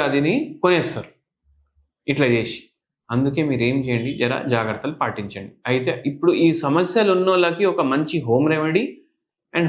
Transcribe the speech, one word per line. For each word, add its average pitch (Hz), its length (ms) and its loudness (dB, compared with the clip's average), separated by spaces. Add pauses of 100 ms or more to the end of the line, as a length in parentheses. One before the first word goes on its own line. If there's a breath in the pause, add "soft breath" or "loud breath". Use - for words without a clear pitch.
అదిని 147 280 2 (260)
కొనేస్తారు 160 500 0 (960)
ఇట్లా 143 220 2 (100)
చేసి. 113 200 -6 (500)
అందుకే 135 400 0
మీరు 123 180 0
ఏం 131 180 2
చేయండి, 120 260 -2 (100)
జర 123 140 0 (180)
జాగ్రత్తలు 113 500 -2
పాటించండి. 101 500 -8 (160)
అయితే 127 240 0 (160)
ఇప్పుడు 147 220 0 (160)
ఈ - 0 - (160)
సమస్యలు 180 520 2
ఉన్నోళ్ళకి 180 560 2
ఒక 165 120 0 (100)
మంచి 151 240 -2 (100)
హోమ్ 123 260 2
రెమెడీ 160 300 0 (760)
and 170 100 2